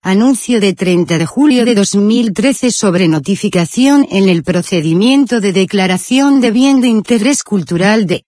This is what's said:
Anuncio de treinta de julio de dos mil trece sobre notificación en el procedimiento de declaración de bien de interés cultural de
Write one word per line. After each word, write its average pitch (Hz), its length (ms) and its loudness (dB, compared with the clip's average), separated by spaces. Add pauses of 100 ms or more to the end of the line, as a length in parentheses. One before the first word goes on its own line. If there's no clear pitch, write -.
Anuncio 226 540 0
de 196 140 0
treinta 175 440 -2
de 165 80 0
julio 254 380 0
de 233 120 0
dos 202 200 -2
mil 220 380 0
trece 247 380 -2
sobre 185 360 0
notificación 196 1040 0
en 196 160 2
el 170 160 0
procedimiento 185 960 0
de 196 140 -2
declaración 196 880 0
de 226 100 2
bien 262 300 2
de 247 80 2
interés 226 540 0
cultural 196 640 0
de 170 220 -4